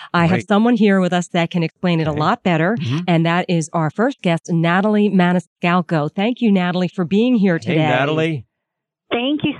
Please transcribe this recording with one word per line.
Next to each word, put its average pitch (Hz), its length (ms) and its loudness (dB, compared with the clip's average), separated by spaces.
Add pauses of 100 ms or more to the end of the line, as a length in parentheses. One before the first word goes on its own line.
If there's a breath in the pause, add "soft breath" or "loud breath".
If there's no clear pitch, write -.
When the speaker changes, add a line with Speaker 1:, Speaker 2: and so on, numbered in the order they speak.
(140 loud breath)
Speaker 1:
I 170 100 2
have 175 140 2
Speaker 2:
Right. - 100 -8
Speaker 1:
someone 220 260 2
here 196 260 4
with 180 120 0
us 175 160 -2
that 170 220 -2
can 175 120 -2
explain 165 380 -2
it 156 60 0
a 156 60 -2
Speaker 2:
Okay. 147 80 -4
Speaker 1:
lot 180 220 -2
better, 175 380 0
Speaker 2:
Mm-hmm. 131 260 -2
Speaker 1:
and 165 200 2
that 170 220 0
is 165 260 -2
our 156 160 -2
first 254 320 -4
guest, 170 280 -2
Natalie 196 600 2
Maniscalco. 175 1000 0
Thank 220 300 -4
you, 233 100 2
Natalie, 180 380 0
for 180 160 -4
being 220 320 2
here 185 220 2
Speaker 2:
Hey, - 160 -4
Speaker 1:
today. - 20 2 (120)
Speaker 2:
Natalie. 151 580 0 (640)
Speaker 3:
Thank 269 340 -2
you 294 160 0